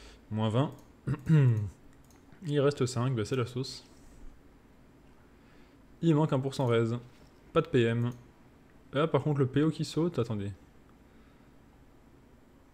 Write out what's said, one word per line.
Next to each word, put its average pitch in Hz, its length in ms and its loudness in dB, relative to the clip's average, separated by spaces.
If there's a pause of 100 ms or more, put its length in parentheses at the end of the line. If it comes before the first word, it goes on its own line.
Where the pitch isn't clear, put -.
(300)
Moins 110 200 -2
vingt. 127 220 0 (540)
<clears throat> 139 300 4 (920)
Il 147 140 0
reste 143 240 2
cinq, 123 300 -2
bah 110 100 -2
c'est 131 120 -4
la 123 100 0
sauce. - 400 -10 (2250)
Il 165 120 4
manque 156 200 2
un 131 60 2
pour 131 140 -4
cent 135 120 -2
raise. 117 320 2 (540)
Pas 165 100 2
de - 40 -6
P 123 160 2
M. 120 300 0 (800)
Là 147 160 0
par 135 160 0
contre 143 160 0
le 135 60 4
P 143 180 2
O 160 60 2
qui 156 140 -4
saute, 165 360 -2
attendez. 104 320 -4 (2250)